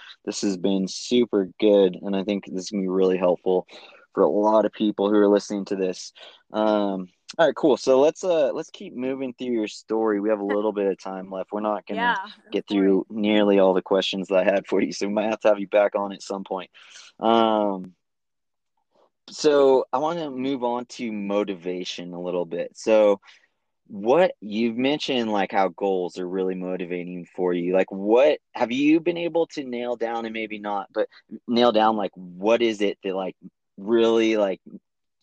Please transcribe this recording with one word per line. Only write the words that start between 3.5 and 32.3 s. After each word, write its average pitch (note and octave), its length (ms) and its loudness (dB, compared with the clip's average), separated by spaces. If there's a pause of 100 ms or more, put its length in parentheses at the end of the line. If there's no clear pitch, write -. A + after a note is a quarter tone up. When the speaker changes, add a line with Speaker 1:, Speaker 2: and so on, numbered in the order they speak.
Speaker 1:
for G2 80 2
a E2+ 60 6
lot G#2 380 2
of G#2 60 -2
people G2+ 380 -2
who G#2 60 4
are G2+ 120 6
listening G2+ 380 0
to G2+ 100 -4
this. F#2 360 -6 (400)
Um, G#2 560 -2 (300)
all E3 80 4
right, C#3 100 2
cool. C3+ 220 2
So C3 200 4
let's, D3 240 2
uh, D#3+ 300 0
let's D#3 180 -8
keep F#3 240 -16
moving C3 380 -6
through B2 200 -6
your A2 160 -2
story. A2 520 -2
We G2+ 80 -2
have G#2+ 120 0
a G2+ 60 -4
Speaker 2:
<laughs> - 0 -
Speaker 1:
little G#2 260 -2
bit G2 140 -2
of F#2+ 120 -2
time F#2+ 320 -12
left. F#2 200 -10
We're G#2 100 -6
not G#2+ 260 -4
gonna A3+ 280 -2
Speaker 2:
Yeah, G3 120 -8 (240)
Speaker 1:
get - 180 -4
Speaker 2:
go - 60 -4
for - 120 4
it. G2 80 4
Speaker 1:
through F#2+ 140 0
nearly G#2 500 2
all F#2+ 160 6
the F#2 80 2
questions F#2+ 460 -2
that F#2+ 100 2
I F2+ 60 2
had G2 220 0
for F#2+ 160 0
you, - 100 -4
so G2 160 -6
we G#2 60 -4
might G#2+ 160 0
have G#2+ 100 -4
to - 80 2
have G#2 100 4
you G2 100 -6
back G2+ 280 2
on G2+ 160 -4
at F2+ 100 -14
some G2 220 -8
point. F#2 260 -10 (480)
Um, G#2+ 760 2 (1400)
so C#3 600 4
I B2+ 60 -2
wanna D#3 320 -4
move B2+ 340 -4
on A#2+ 220 -4
to A#2 260 -8
motivation F#2 1000 -4
a F2 80 -10
little F2 240 -4
bit. E2+ 320 -8
So G#2+ 440 4 (680)
what C3 520 2
you've A2+ 380 -4
mentioned, B2+ 540 -2
like, G2 200 -2
how G2 180 0
goals F#2 480 -4
are F2+ 100 -6
really F#2 280 -4
motivating F2+ 720 -8 (100)
for F2+ 180 0
you. F2+ 200 -2
Like, F#2+ 180 2
what G#2+ 480 2 (140)
have A#2 180 -2
you D3 280 2
been E3+ 180 -4
able E3 300 -2
to D3 160 -12
nail A#2+ 320 -6
down, A#2 300 -6
and A2 80 -8
maybe G#2+ 260 -8
not, G#2 340 -6
but G#2+ 140 -2 (400)
nail A#2+ 240 4
down, A2 240 4
like, G2+ 200 -4
what F#2 460 0